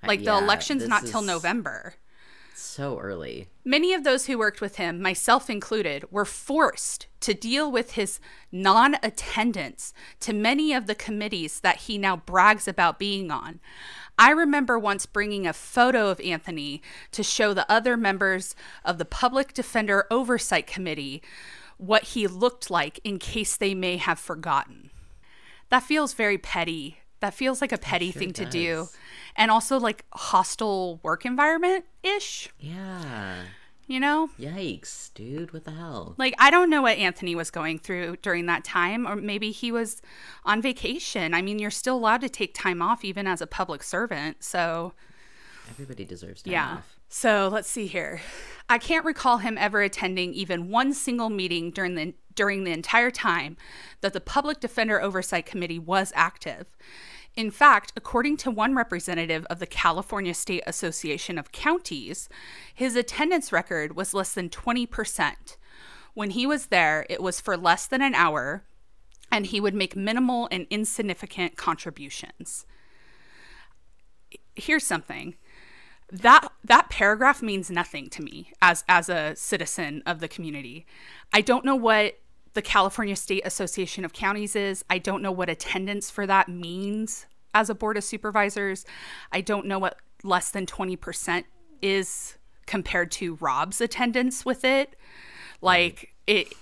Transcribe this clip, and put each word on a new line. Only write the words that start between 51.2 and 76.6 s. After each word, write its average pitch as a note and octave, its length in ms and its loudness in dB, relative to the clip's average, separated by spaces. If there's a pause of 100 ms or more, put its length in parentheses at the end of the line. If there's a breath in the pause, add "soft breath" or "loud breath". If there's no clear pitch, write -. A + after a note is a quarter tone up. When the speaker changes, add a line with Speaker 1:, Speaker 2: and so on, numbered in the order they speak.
Speaker 2:
meeting F3 420 -2
during F3+ 240 -4
the, E3 180 -4 (220)
during G3 300 2
the F3 60 -2
entire A3+ 380 2
time E3+ 480 -2 (440 loud breath)
that G3 120 -2
the - 80 -6
Public D4 380 -2
Defender A3 420 0
Oversight F#3 460 -2
Committee E3+ 320 -6
was F#3 360 0
active. E3 520 -2 (680 loud breath)
In A3 160 -4
fact, B3+ 440 8
according B3+ 420 0
to C4 140 -4
one A3+ 240 2
representative E3+ 760 -2
of E3+ 100 -6
the F3 80 -6
California F3+ 680 0
State - 340 -4
Association E3 720 -6
of D3 140 -10
Counties, - 760 -4 (460 loud breath)
his A#3+ 220 -2
attendance D4+ 560 0
record D#3+ 440 -2
was F#3+ 200 -4
less F#3+ 180 -2
than F3+ 160 -4
twenty A#3+ 360 -2
percent. - 720 -4 (600 loud breath)
When G#3 160 -4
he A#3+ 160 0
was D4 200 0
there, D#3 400 4
it - 140 -6
was F3+ 180 -2
for G3 160 -2
less E3+ 300 4
than C4 160 0
an C4+ 140 2
hour, D3+ 500 2 (640)
and G#3 140 0
he G3+ 160 -2
would G3+ 140 0
make F#3+ 200 -2
minimal A#3+ 560 0
and F3+ 200 -4
insignificant G3+ 840 -4
contributions. - 1080 -8 (1900 soft breath)
Here's - 300 0
something. E3 500 -6 (760 soft breath)
That, A#3 360 8 (160)